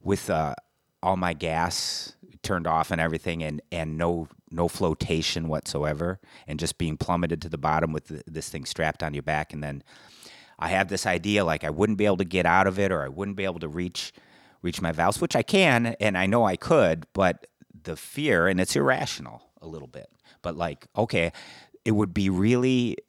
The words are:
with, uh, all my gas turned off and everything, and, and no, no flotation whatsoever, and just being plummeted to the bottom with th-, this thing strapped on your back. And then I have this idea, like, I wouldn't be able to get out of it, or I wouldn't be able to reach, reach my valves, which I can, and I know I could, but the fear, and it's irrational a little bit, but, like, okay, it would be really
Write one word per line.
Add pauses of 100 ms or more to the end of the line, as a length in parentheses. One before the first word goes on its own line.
with,
uh, (480)
all
my
gas (260)
turned
off
and
everything,
and, (120)
and
no, (200)
no
flotation
whatsoever, (260)
and
just
being
plummeted
to
the
bottom
with
th-,
this
thing
strapped
on
your
back.
And
then (760)
I
have
this
idea,
like,
I
wouldn't
be
able
to
get
out
of
it,
or
I
wouldn't
be
able
to
reach, (480)
reach
my
valves,
which
I
can, (120)
and
I
know
I
could,
but (360)
the
fear,
and
it's
irrational (200)
a
little
bit, (340)
but,
like, (100)
okay, (500)
it
would
be
really (140)